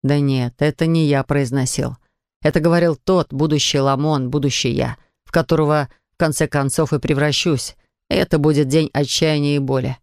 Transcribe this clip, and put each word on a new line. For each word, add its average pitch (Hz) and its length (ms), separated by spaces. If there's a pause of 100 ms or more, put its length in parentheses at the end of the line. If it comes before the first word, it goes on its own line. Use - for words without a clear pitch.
Да 143 160
нет, 135 400
это 151 280
не 165 200
я 143 160
произносил. 131 720 (460)
Это 151 160
говорил 165 380
тот, 185 360
будущий 147 460
Ламон, 135 520
будущий 139 400
я, 120 260 (280)
в - 60
которого, 151 580 (240)
в - 40
конце 156 320
концов, 143 440
и 147 60
превращусь. 147 760 (320)
И - 60
это 175 240
будет 147 280
день 147 260
отчаяния 147 640
и 143 40
боли. 131 420